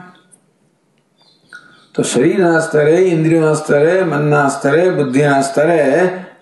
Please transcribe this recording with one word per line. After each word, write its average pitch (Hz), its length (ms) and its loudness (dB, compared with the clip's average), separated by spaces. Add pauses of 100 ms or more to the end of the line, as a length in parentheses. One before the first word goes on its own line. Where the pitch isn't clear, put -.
(1900)
તો - 100 -2
શરીરના 170 560 0
સ્તરે, 151 320 0
ઇન્દ્રિયોના 160 640 2
સ્તરે, 156 500 0
મનના 147 460 0
સ્તરે, 156 400 0
બુદ્ધિના 139 520 0
સ્તરે, 156 680 0 (320)